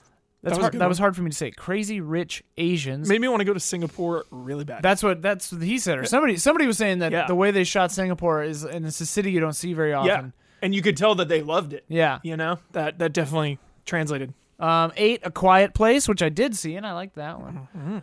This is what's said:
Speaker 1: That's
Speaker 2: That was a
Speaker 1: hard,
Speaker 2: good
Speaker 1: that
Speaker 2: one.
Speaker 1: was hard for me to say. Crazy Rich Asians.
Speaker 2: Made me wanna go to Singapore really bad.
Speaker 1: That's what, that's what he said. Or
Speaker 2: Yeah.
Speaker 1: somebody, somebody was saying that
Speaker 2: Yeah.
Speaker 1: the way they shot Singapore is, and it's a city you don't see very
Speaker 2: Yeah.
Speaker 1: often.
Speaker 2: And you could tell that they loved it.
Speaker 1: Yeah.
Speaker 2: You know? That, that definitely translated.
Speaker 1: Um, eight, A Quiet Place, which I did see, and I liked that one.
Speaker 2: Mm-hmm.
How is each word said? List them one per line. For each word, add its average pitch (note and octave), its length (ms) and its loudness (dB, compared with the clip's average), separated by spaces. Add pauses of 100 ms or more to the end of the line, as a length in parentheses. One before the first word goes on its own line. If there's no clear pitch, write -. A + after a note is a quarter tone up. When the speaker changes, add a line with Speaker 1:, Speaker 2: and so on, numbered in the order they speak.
(420)
Speaker 1:
That's E3+ 160 -2
Speaker 2:
That - 0 -
was - 20 -
a - 60 2
Speaker 1:
hard, A3+ 80 2
Speaker 2:
good A#3+ 80 -2
Speaker 1:
that F3+ 40 4
Speaker 2:
one. F3+ 40 2
Speaker 1:
was F3+ 100 0
hard G3 160 2
for F3+ 80 -4
me E3 80 -4
to D3 40 -10
say. D3+ 140 -4
Crazy G3+ 520 -6
Rich D#3+ 420 -4 (120)
Asians. D#3 540 -2
Speaker 2:
Made G#3 100 4
me B3 80 2
wanna A3 180 2
go G3+ 100 0
to F#3 40 -4
Singapore E3+ 720 -4
really C3 340 -10
bad. C3 200 -8
Speaker 1:
That's F#3+ 180 4
what, F#3 220 2
that's G3 280 -2
what E3 120 -6
he A3 160 -2
said. E3 180 0
Or C3 40 -4
Speaker 2:
Yeah. A#2+ 60 -4
Speaker 1:
somebody, B3+ 300 2
somebody D4 300 4
was G#3+ 100 2
saying G3 220 0
that E3 120 0
Speaker 2:
Yeah. E3 140 0
Speaker 1:
the F3+ 80 0
way F#3+ 160 4
they G3 140 2
shot F3+ 280 2
Singapore F3 520 0
is, D3+ 200 -6
and D#3+ 220 -8
it's D#3 160 -6
a D#3+ 60 -6
city G3+ 240 0
you F3 80 2
don't D#3 160 0
see F3 180 -6
very D#3+ 160 0
Speaker 2:
Yeah. D3 120 0
Speaker 1:
often. C3+ 320 0 (280)
Speaker 2:
And G3 140 0
you G3 80 0
could G3 140 2
tell G#3 180 4
that F3 140 0
they D#3+ 120 2
loved D3+ 320 -2
it. C#3+ 140 -12
Speaker 1:
Yeah. D#3 340 2
Speaker 2:
You D#3+ 160 -6
know? D#3+ 220 -2 (140)
That, D#3 260 -4
that E3 120 0
definitely D3+ 460 0 (300)
translated. D3 480 -4 (240)
Speaker 1:
Um, E3 380 2
eight, G#3+ 260 2
A F3+ 80 -6
Quiet F#3 420 6
Place, A3 340 4
which G3+ 140 0
I E3 80 2
did G#3+ 260 0
see, E3 200 -6
and G3+ 100 -10
I G3 80 -8
liked F#3 220 -10
that D3+ 260 -12
one. C3+ 340 -14
Speaker 2:
Mm-hmm. E3+ 280 -8